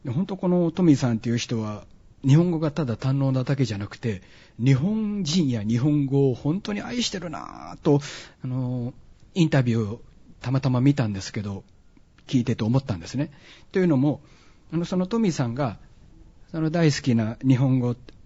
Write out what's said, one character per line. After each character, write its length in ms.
で、 60
本 140
当 120
こ 100
の 240
ト 100
ミ 120
ー 20
さ 180
ん 40
っ 20
て 100
い 40
う 40
人 220
は、 260
日 100
本 160
語 80
が 120
た 120
だ 140
堪 160
能 180
な 120
だ 120
け 80
じ 100
ゃ 40
な 100
く 80
て、 260
日 160
本 500
人 260
や 140
日 140
本 280
語 240
を 40
本 280
当 120
に 80
愛 220
し 80
て 80
る 100
な 460
ぁ 20
と、 240
あ 40
の、 460
イ 100
ン 40
タ 120
ビ 120
ュ 120
ー 60
を 100
た 100
ま 80
た 100
ま 120
見 140
た 120
ん 60
で 80
す 100
け 100
ど、 220
聞 120
い 40
て 120
て 80
思 160
っ 40
た 120
ん 40
で 80
す 80
ね。 160
と 80
い 40
う 40
の 100
も、 240
あ 40
の、 60
そ 140
の 80
ト 140
ミ 100
ー 20
さ 160
ん 60
が、 240
そ 80
の 120
大 200
好 100
き 120
な 240
日 100
本 220
語、 160